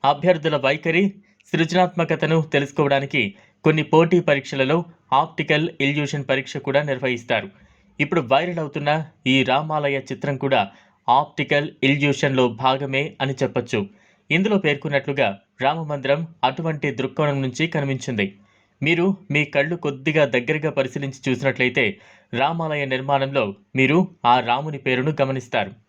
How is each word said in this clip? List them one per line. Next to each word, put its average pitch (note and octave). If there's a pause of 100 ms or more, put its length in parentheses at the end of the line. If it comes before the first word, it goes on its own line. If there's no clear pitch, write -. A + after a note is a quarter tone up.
అభ్యర్థుల D3+
వైఖరి, D#3+ (480)
సృజనాత్మకతను E3 (160)
తెలుసుకోవడానికి C#3 (420)
కొన్ని D#3
పోటీ E3
పరీక్షలలో C#3 (420)
ఆప్టికల్ D#3 (140)
ఇల్యూషన్ C#3+
పరీక్ష C3+
కూడా C#3 (100)
నిర్వహిస్తారు. A#2+ (500)
ఇప్పుడు D#3 (100)
వైరల్ E3+
అవుతున్న D3 (360)
ఈ C3 (140)
రామాలయ D3 (100)
చిత్రం C#3
కూడా C3+ (480)
ఆప్టికల్ C#3+ (220)
ఇల్యూషన్‌లో C#3 (180)
భాగమే C3+ (180)
అని C3+
చెప్పొచ్చు. B2 (500)
ఇందులో F#3+
పేర్కొన్నట్లుగా C#3+ (340)
రామమందిరం D3 (240)
అటువంటి D3+ (100)
దృక్కోణం C#3
నుంచి C3
కనిపించింది. C3+ (560)
మీరు E3 (260)
మీ D3 (120)
కళ్ళు D3+
కొద్దిగా D3 (100)
దగ్గరగా D3
పరిశీలించి C3+
చూసినట్లయితే B2+ (480)
రామాలయ D3+ (100)
నిర్మాణంలో C3+ (320)
మీరు C3+ (260)
ఆ B2
రాముని C3+
పేరును C3
గమనిస్తారు. B2+ (160)